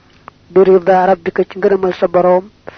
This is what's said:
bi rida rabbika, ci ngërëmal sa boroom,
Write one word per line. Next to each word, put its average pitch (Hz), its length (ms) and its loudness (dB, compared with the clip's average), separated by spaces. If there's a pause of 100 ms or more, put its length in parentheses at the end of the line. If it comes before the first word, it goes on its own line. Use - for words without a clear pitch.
(500)
bi 180 140 2
rida 185 420 2
rabbika, 185 380 -2
ci - 140 -18
ngërëmal 190 360 -2
sa 185 140 -4
boroom, 180 400 0 (300)